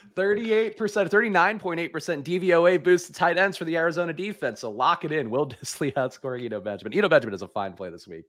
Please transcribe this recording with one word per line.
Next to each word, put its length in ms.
Thirty-eight 600
percent, 320
thirty-nine 480
point 220
eight 120
percent 320
D 140
V 160
O 140
A 100
boost 300
to 60
tight 220
ends 220
for 80
the 100
Arizona 380
defense. 460
So 100
lock 360
it 60
in. 200
Will 180
<laughs> 140
Dissly 320
outscoring 500
Eno 160
Benjamin. 340
Eno 140
Benjamin 240
is 80
a 60
fine 260
play 160
this 180
week, 220